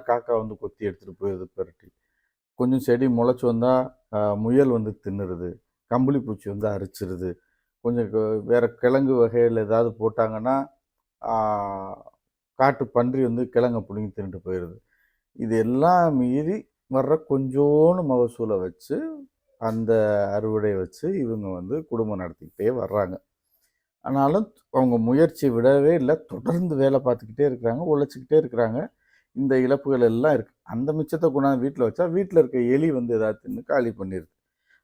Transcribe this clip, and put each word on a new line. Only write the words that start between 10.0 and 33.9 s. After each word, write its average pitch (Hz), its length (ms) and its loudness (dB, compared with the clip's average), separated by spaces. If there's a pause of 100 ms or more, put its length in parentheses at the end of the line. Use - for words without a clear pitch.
போட்டாங்கன்னா, 113 580 -2 (560)
ஆ, 101 880 -4 (420)
காட்டு 135 340 0
பன்றி 127 360 0
வந்து 123 300 -2
கிழங்க 120 360 0
புடுங்கி 104 260 -8
தின்னுட்டு 95 300 -10
போயிருது. 90 320 -6 (560)
இது 113 240 -2
எல்லாம் 151 580 2
மீறி 139 540 -2 (240)
வர்ற 135 240 2 (120)
கொஞ்சோண்டு 147 800 4
மகசூலை 117 500 0
வச்சு, 269 680 -8 (300)
அந்த 110 760 0
அறுவடை 107 400 0
வச்சு 147 460 -6
இவங்க 113 280 -4
வந்து 95 400 -8
குடும்பம் 107 320 -4
நடத்திக்கிட்டே 82 440 -10
வர்றாங்க. 101 540 -2 (800)
ஆனாலும் 139 540 0 (160)
அவங்க 127 280 2
முயற்சி 139 520 2
விடவே 139 440 4
இல்ல. 147 220 2
தொடர்ந்து 165 600 -4
வேலை 135 240 2
பார்த்துக்கிட்டே 120 400 -4
இருக்கிறாங்க, 123 440 -2 (100)
உழைச்சிக்கிட்டே 139 400 -2
இருக்கிறாங்க. 123 540 0 (440)
இந்த 131 280 0
இழப்புகள் 135 420 2
எல்லாம் 120 320 4
இருக்கு. 120 280 -4
அந்த 127 320 -4
மிச்சத்தை 156 320 -2
கொண்டாந்து 139 340 2
வீட்ல 127 300 0
வச்சா 170 220 -2
வீட்ல 180 280 0
இருக்க 131 200 2
எலி 135 320 2
வந்து 120 240 -2
ஏதாவது 110 280 -2
தின்னு 104 200 -10
காலி 123 340 0